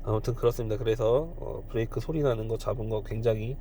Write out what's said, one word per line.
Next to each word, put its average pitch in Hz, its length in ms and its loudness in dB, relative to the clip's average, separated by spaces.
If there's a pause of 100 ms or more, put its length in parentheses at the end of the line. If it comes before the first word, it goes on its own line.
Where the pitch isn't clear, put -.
아무튼 110 300 0
그렇습니다. 117 440 2
그래서, 113 600 2
어, - 320 -6
브레이크 117 300 0
소리 156 240 -2
나는 113 240 2
거 110 100 -2
잡은 107 320 -2
거 107 140 -2
굉장히 110 580 0